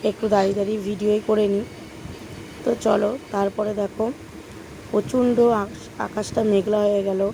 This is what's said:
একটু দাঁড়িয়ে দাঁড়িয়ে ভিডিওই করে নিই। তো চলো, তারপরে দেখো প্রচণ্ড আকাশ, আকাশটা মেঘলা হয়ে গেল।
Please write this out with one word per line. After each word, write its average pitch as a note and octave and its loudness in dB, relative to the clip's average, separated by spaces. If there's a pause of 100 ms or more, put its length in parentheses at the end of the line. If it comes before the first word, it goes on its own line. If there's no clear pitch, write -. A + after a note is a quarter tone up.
একটু A3 0
দাঁড়িয়ে G3 4
দাঁড়িয়ে G#3 0
ভিডিওই G#3 0
করে G#3+ 4
নিই। G3+ 0 (1000)
তো A#3 2
চলো, G#3+ 2 (120)
তারপরে G3+ -2
দেখো G#3+ -2 (800)
প্রচণ্ড A#3+ 2
আকাশ, A3 2
আকাশটা G#3+ -2
মেঘলা G#3 4
হয়ে G#3 4
গেল। G3 0